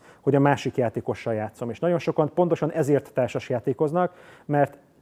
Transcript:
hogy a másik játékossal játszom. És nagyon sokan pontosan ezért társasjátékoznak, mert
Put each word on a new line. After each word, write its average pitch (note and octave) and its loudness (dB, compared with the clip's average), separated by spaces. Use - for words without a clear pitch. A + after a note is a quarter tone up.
hogy C3+ 2
a C#3 4
másik C#3 2
játékossal A#2 -4
játszom. A2 -6
És A2 -12
nagyon E3+ 0
sokan D#3 0
pontosan F3 0
ezért C#3+ 0
társasjátékoznak, C#3 -2
mert C#3+ 0